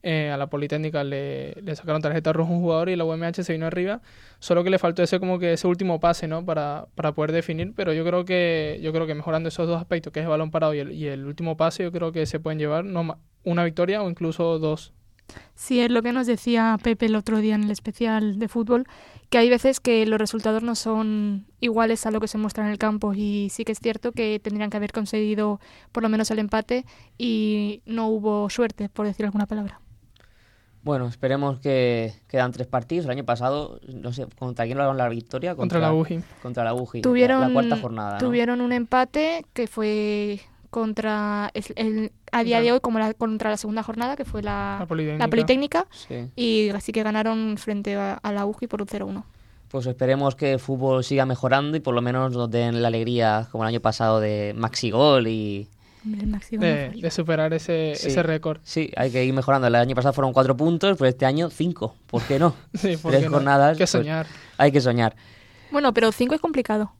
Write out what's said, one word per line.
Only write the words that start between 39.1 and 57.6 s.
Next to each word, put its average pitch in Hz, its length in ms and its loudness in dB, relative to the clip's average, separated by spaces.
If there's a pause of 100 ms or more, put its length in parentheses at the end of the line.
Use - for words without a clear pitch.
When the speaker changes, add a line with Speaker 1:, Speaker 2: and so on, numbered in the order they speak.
Speaker 2:
que 240 120 -2
fue 208 760 -2 (340)
contra 214 800 -2
el, 208 100 -6 (140)
el, 220 340 -2 (220)
a 233 100 2
día 233 140 2
Speaker 1:
Contra 233 40 4
Speaker 2:
de 240 120 4
hoy 262 80 4
como 226 180 0
la, 220 140 0
contra 220 360 -2
la 214 60 0
segunda 214 260 -4
jornada, 240 360 -4
que 277 80 -8
fue 208 180 -8
la, 202 380 -4
Speaker 1:
La 180 40 -4
Politécnica. 156 380 -2
Speaker 2:
la 233 60 2
Politécnica, 262 600 2
Speaker 3:
Sí. 123 460 -10
Speaker 2:
y 220 360 2
así 202 200 -6
que 220 100 -2
ganaron 214 560 -2
frente 202 380 -4
a, 196 200 -4
a 208 180 -6
la 202 120 -2
uji 214 220 -6
por 208 140 -6
un 202 80 -6
cero 202 180 -6
uno. 196 180 -8 (440)
Speaker 3:
Pues 131 160 -4
esperemos 131 500 2
que 139 160 0
el 131 80 2
fútbol 131 460 0
siga 135 200 2
mejorando 135 520 2
y - 20 0
por 127 160 -2
lo 120 60 2
menos 127 320 0
nos 120 180 -2
den 117 300 0
la 117 80 2
alegría, 113 640 0
como 113 100 -2
el 110 60 0
año 117 100 0
pasado, 110 400 2
de 104 340 0
maxi 113 380 -2
gol 131 360 6
y 104 420 -4 (340)
Speaker 2:
Hombre, 214 200 -6
el 214 40 -2
maxi 214 300 -6
gol 196 100 2
no 156 80 4
Speaker 1:
De, 139 140 -4
Speaker 2:
falla. - 120 -12
Speaker 1:
de 165 100 -2
superar 160 420 0
ese, 160 420 0